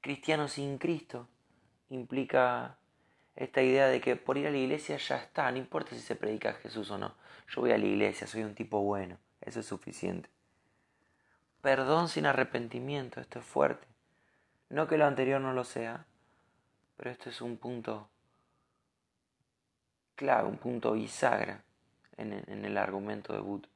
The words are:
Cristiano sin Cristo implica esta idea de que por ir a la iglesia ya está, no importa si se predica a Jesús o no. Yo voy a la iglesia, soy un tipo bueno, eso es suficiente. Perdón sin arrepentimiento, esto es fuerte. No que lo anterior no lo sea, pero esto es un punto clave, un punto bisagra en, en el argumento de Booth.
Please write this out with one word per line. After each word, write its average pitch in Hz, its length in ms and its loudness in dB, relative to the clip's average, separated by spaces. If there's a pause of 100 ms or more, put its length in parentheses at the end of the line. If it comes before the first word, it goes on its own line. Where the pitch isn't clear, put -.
Cristiano 147 460 0
sin 139 300 -4
Cristo 139 500 -4 (600)
implica 127 880 0 (580)
esta 131 260 0
idea 131 260 8
de 127 120 4
que 123 160 2
por 135 220 -2
ir 143 100 0
a 147 40 0
la 143 60 0
iglesia 147 380 0
ya 135 220 -2
está, 131 340 -2
no 127 60 -2
importa - 360 -6
si 117 60 -10
se 113 160 -6
predica 110 360 -2
a - 20 -6
Jesús 104 380 -8
o 101 60 -6
no. 98 180 -6 (340)
Yo - 100 -6
voy 123 120 4
a 110 60 6
la 104 80 2
iglesia, 101 400 2
soy 110 180 -6
un 107 120 -8
tipo 107 260 -2
bueno, 98 360 -2 (240)
eso - 180 -8
es 107 60 -8
suficiente. 92 640 -6 (1300)
Perdón 139 460 4
sin 156 180 -2
arrepentimiento, 127 920 0
esto 123 200 -12
es 120 60 -16
fuerte. - 400 2 (840)
No 147 180 0
que 156 100 2
lo 151 80 8
anterior 135 360 4
no 131 100 -2
lo 127 140 -2
sea, 117 400 -8 (880)
pero - 160 -8
esto 123 180 -12
es - 120 -12
un 120 160 -6
punto 113 520 -8 (2000)
clave, 123 320 4
un 110 100 -4
punto 120 360 0
bisagra 110 720 0 (500)
en, 107 160 -8 (160)
en 104 160 -8
el 104 140 -2
argumento 101 560 -4
de 107 60 -2
Booth. 101 360 -6